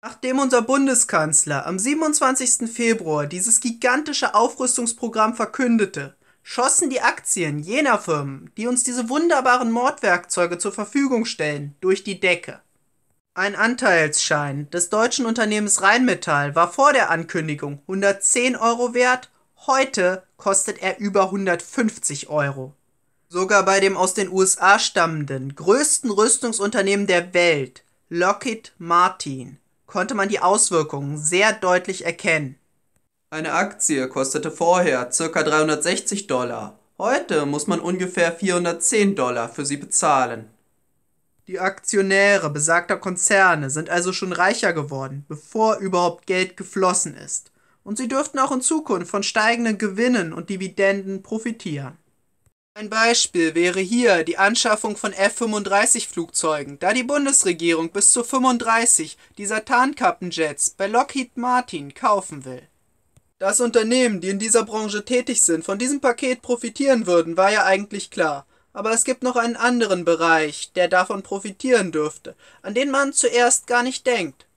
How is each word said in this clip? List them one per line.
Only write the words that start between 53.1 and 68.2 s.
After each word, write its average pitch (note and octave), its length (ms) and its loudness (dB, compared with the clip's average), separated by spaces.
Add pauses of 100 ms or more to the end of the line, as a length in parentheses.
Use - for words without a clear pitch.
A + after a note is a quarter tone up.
wäre F3 260 2
hier G3 440 4
die E3 140 -4
Anschaffung G#3+ 580 0
von G3+ 160 -6
F F#3+ 220 0
fünfunddreißig G#3 760 0
Flugzeugen, D3+ 680 -4
da F#3+ 160 0
die B3+ 80 0
Bundesregierung F3+ 880 0
bis G3+ 220 2
zu A#3+ 120 0
fünfunddreißig A#3 920 0 (180)
dieser G#3+ 300 -6
Tarnkappenjets F#3 1040 0
bei - 160 -4
Lockheed B3 500 -2
Martin A#3+ 560 -4
kaufen F#3+ 540 -2
will. B2+ 160 -14 (760)
Dass G3 220 0
Unternehmen, A#3 640 2
die F#3 80 -4
in G3 80 -2
dieser A3 260 2
Branche G#3 400 -6
tätig B3 380 0
sind, D#3+ 240 0
von G3 120 -4
diesem C4 220 -2
Paket B3+ 400 0
profitieren A#3+ 640 0
würden, E3 300 2
war F#3+ 160 4
ja G#3 120 2
eigentlich G3 460 -2
klar. D3+ 360 -4 (260)